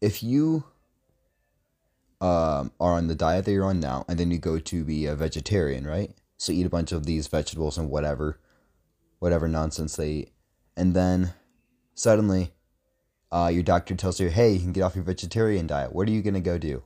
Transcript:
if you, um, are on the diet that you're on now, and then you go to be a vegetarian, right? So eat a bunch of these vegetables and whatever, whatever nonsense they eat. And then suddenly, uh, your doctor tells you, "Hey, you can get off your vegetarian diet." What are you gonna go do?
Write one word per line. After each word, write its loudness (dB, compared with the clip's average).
if 0
you, 2
um, 0
are 2
on 0
the -2
diet 0
that -2
you're 2
on 0
now, -4
and -2
then 2
you 0
go -2
to -6
be -2
a -4
vegetarian, 0
right? -4
So -2
eat 2
a 0
bunch 0
of -2
these -2
vegetables -2
and -4
whatever, -2
whatever 2
nonsense -2
they -2
eat. -6
And 4
then 2
suddenly, 2
uh, 2
your 2
doctor 2
tells -4
you, 2
"Hey, 4
you 0
can -2
get -2
off 0
your -4
vegetarian -2
diet." -4
What 0
are 0
you 0
gonna 0
go 0
do? -6